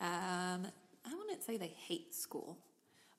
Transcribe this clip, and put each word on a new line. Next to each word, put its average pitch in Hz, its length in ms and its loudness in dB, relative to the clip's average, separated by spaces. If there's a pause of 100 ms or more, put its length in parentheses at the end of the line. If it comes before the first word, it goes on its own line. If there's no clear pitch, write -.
Um, 180 640 4 (380)
I 254 120 -2
wouldn't 415 260 -2
say 233 140 2
they 170 160 -2 (140)
hate - 260 -2
school, - 440 -4 (600)